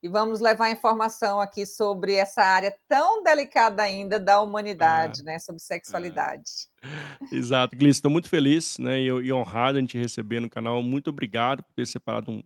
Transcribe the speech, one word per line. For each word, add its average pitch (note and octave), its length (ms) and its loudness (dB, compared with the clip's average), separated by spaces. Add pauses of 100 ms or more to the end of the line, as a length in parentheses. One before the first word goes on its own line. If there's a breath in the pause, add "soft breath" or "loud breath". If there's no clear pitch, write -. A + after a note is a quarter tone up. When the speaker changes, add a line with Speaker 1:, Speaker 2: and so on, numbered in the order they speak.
Speaker 1:
E F3 60 -8
vamos G#3+ 300 0
levar A3+ 320 2
informação A3 680 0
aqui G3+ 240 -4
sobre G3 520 -2
essa G3 260 2
área F#3+ 340 4 (120)
tão F4 340 4
delicada C4+ 640 4
ainda G3 360 -2
da G3 220 6
humanidade, E3 800 0
Speaker 2:
Ah, C#3+ 40 -16
Speaker 1:
né, D#3+ 120 -6
sobre E3+ 240 -14
Speaker 2:
é. - 20 -20
Speaker 1:
sexualidade. D#3+ 800 -6 (920 loud breath)
Speaker 2:
Exato, B2+ 460 0
Glícia, C#3 240 6
tô D3 80 2
muito D#3+ 180 0
feliz, D#3 520 2
né, B2+ 200 -2
e, C3 60 0
e B2+ 260 -2
honrado B2 460 0
em C3+ 80 0
te A#2+ 140 -6
receber A#2 400 -6
no A#2 100 -6
canal. A#2 320 -4
Muito C3+ 300 -4
obrigado B2+ 500 -2
por - 140 -20
ter B2 100 -4
separado A2+ 460 -8
um, G#2+ 140 -8